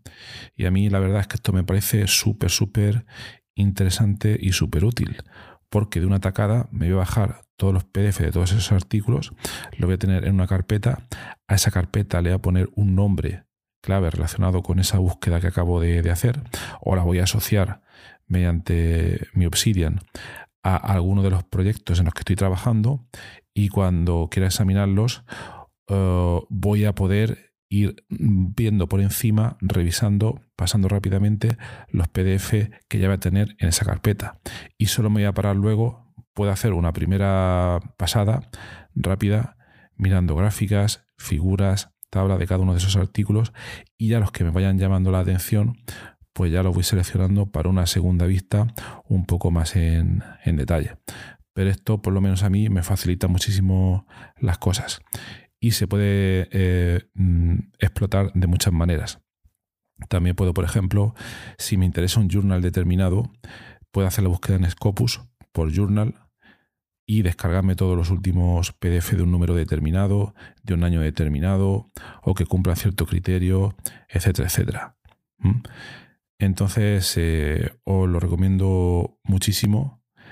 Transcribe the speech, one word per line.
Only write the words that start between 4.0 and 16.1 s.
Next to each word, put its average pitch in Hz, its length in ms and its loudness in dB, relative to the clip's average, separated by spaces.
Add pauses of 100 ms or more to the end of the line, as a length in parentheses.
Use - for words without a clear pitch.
y 95 120 0
súper 80 320 0
útil, - 320 -2 (520)
porque 101 320 -2
de 90 60 0
una 98 140 2
tacada 104 500 -2
me - 160 -2
voy 90 80 2
a 95 40 2
bajar - 440 -2 (140)
todos 98 160 2
los 92 120 0
P - 180 -4
D 104 80 2
F 95 120 -2
de 80 80 0
todos 87 220 0
esos 101 200 0
artículos, 107 600 0 (460)
lo 87 80 0
voy 92 80 2
a 90 40 -2
tener 95 280 0
en 98 80 2
una 92 120 2
carpeta, 104 600 -2 (400)
a 101 60 2
esa 98 160 4
carpeta 92 500 -2
le 87 100 0
voy 92 60 2
a 92 60 -4
poner 92 320 2
un 101 200 2
nombre 95 500 0 (380)
clave 92 280 0
relacionado 87 520 0
con 90 160 0
esa 95 200 2
búsqueda 90 420 0
que 92 60 0
acabo 87 340 0
de, 85 220 2
de 85 80 0